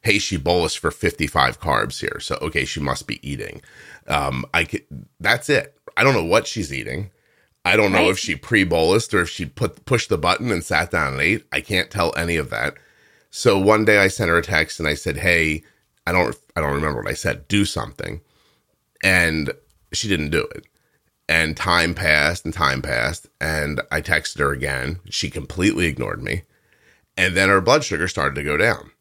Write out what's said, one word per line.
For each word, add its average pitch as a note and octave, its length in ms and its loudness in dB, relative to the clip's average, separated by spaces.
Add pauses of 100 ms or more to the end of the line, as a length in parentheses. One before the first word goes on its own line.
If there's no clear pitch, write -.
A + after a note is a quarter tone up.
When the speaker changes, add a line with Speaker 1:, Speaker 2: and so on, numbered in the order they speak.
Speaker 1:
"Hey, G#2 160 2
she F#2+ 200 -2
bolused E2 400 2
for D#2+ 140 -2
fifty-five C#2+ 680 0
carbs A1 400 -2
here. - 220 -6
So, - 200 -6
okay, D2+ 220 -2
she - 160 -6
must C2+ 260 -4
be - 220 -10
eating." - 340 -10 (460)
Um, C#2 460 -2
I E2+ 120 2
c-, - 200 -8 (340)
that's G#2+ 300 0
it. - 260 0 (220)
I G#2 60 2
don't C3+ 100 4
know F#2+ 100 2
what F2+ 240 2
she's E2 260 -6
eating. C2 380 -8 (540)
I F#2 100 6
don't G#2 160 4
know - 120 4
Speaker 2:
Right. F#2 80 4
Speaker 1:
if F2+ 80 -2
she - 160 -4
pre-bolused F2+ 760 2
or F#2+ 80 4
if E2+ 80 -2
she - 160 -6
put, - 400 -6
pushed A#2+ 240 0
the F#2+ 80 2
button F#2 340 0
and F2+ 120 -2
sat E2+ 260 -2
down D2 240 0
and C2+ 80 -4
ate. E2+ 300 0
I C#2 100 -2
can't - 300 -2
tell E2+ 260 0
any E2+ 200 -2
of C#2 120 -4
that. A#1+ 260 -4 (540)
So G2+ 300 2
one G#2+ 260 6
day G#2 140 6
I G2 80 6
sent F#2+ 220 0
her E2+ 80 4
a E2+ 60 4
text - 360 -2
and D#2+ 80 -2
I D2+ 80 0
said, D2 220 -4
"Hey, D#2+ 460 2 (440)
I F2 60 -2
don't, E2 220 0 (200)
I E2+ 60 -2
don't C#2+ 120 -2
remember C#2+ 280 -2
what G1+ 100 -6
I - 20 -2
said. C2+ 360 -6
Do G2+ 160 2
something." - 560 -8 (840)
And E2+ 480 2 (420)
she - 140 -4
didn't D#2 240 0
do D2+ 240 0
it. - 100 -16 (640)
And D#2+ 260 2
time E2+ 380 2
passed D#2+ 520 2
and D#2 80 -6
time C2+ 280 0
passed. B1+ 460 -4 (120)
And D2+ 420 -4 (100)
I D2+ 100 -2
texted - 380 -4
her C#2+ 120 0
again. C#2 480 -6 (100)
She - 200 -6
completely F2+ 560 -2
ignored A#1+ 380 -4
me. A1 180 -4 (760)
And F#2 220 0
then G2 120 4
her G2 120 6
blood C3 220 4
sugar E2+ 240 -2
started C#2 280 -2
to D2 80 -6
go D2 140 0
down. G#2+ 320 0 (120)